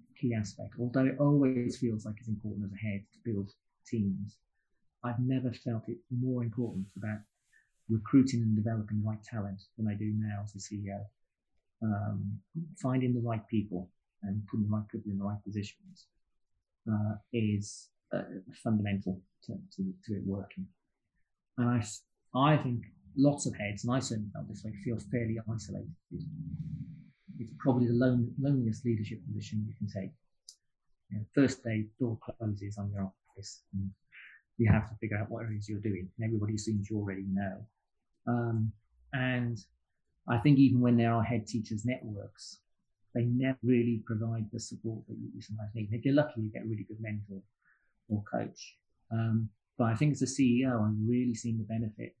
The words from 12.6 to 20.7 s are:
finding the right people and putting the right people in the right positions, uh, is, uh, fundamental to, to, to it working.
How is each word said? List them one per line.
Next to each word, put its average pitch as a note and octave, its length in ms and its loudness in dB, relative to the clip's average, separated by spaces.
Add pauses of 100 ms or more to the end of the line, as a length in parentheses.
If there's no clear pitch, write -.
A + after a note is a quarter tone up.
finding B2+ 340 2
the A#2+ 60 0
right A2+ 280 -2
people G#2 420 -2 (340)
and G2+ 240 -2
putting G#2+ 180 0
the G#2 80 2
right G#2+ 140 -2
people G#2+ 240 -8
in G2 60 -2
the G2 60 -2
right G#2 200 -4
positions, G#2+ 640 -10 (840)
uh, G#2+ 240 0 (180)
is, G#2 560 -2 (240)
uh, F#2+ 100 -4 (400)
fundamental G2+ 580 0 (260)
to, A2+ 60 -8 (240)
to, F#2+ 60 -4 (220)
to G#2+ 100 -4
it F#2+ 100 -4
working. - 420 -4 (920)